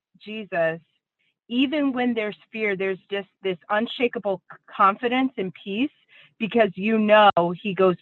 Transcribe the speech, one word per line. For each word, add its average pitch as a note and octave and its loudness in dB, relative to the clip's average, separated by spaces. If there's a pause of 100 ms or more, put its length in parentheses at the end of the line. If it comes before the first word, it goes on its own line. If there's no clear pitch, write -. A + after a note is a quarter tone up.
(180)
Jesus, F3 -4 (680)
even C#4 0
when B3 0
there's G#3+ -6 (140)
fear, G#3+ -2
there's F#3+ -4 (140)
just G3 -6 (140)
this F#3 -4 (120)
unshakable A3+ -2 (100)
c-, - -20 (100)
confidence A#3+ 0
and F#3+ -6
peace, G#3+ -4 (480)
because G#3+ 2
you G#3+ 0
know G#3 4
he G3+ -6
goes F#3 2